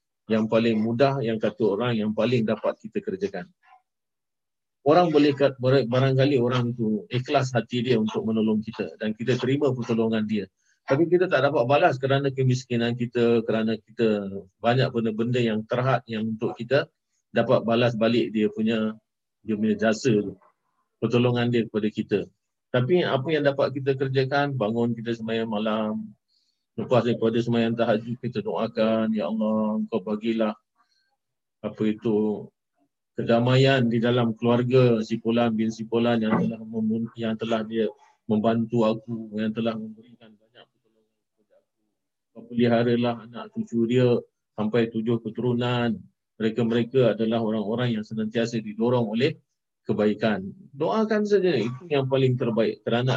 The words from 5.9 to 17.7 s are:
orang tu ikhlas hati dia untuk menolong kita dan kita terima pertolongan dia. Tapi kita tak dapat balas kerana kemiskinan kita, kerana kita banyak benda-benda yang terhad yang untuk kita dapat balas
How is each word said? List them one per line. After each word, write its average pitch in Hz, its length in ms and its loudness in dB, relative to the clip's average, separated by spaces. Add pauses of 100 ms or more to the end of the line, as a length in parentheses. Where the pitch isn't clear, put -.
orang 120 400 0
tu 107 320 -2
ikhlas 127 400 0
hati 120 320 -2
dia 117 160 2
untuk 107 240 -2
menolong 107 400 0
kita 98 400 -8
dan 107 160 -6
kita 120 160 0
terima 135 400 0
pertolongan 113 560 0
dia. 101 160 -2 (400)
Tapi 160 240 2
kita 180 160 4
tak 143 160 2
dapat 139 240 2
balas 143 320 4
kerana 139 320 0
kemiskinan 123 640 -2
kita, 117 480 2
kerana 110 400 -2
kita 107 480 -2 (320)
banyak 123 320 2
benda-benda 113 480 -2
yang 110 240 -2
terhad 123 400 -2
yang 110 320 -6
untuk 127 160 -4
kita 135 320 0 (480)
dapat 117 320 2
balas 117 320 2